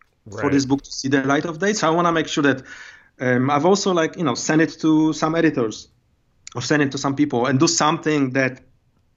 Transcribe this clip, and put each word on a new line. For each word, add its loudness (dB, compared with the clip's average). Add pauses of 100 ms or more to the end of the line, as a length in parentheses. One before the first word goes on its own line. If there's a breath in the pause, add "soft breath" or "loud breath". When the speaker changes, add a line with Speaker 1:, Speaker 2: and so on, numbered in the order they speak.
(300)
Speaker 1:
for -8
Speaker 2:
Right. 0
Speaker 1:
this 2
book -2
to -20
see -8
the 0
light 0
of -8
day. 0
So -2
I 4
wanna 2
make 0
sure -2
that, 2 (580 loud breath)
um, 2
I've 2
also, 2
like, 0
you -4
know, 0
send 0
it -2
to 2
some -2
editors -2 (680)
or -6
send 2
it 0
to -6
some -4
people 0
and 0
do 4
something 0
that -2 (560)